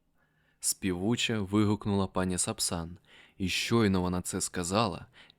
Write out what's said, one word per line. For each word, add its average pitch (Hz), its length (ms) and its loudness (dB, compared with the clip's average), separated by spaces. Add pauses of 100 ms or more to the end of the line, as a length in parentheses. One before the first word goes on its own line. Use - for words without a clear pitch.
(600)
співуче 104 800 0
вигукнула 101 680 2
пані 92 320 -2
Сапсан, 87 600 -4 (400)
і 95 100 -2
щойно 101 520 2
вона 90 220 0
це - 180 -4
сказала, 92 680 -2 (320)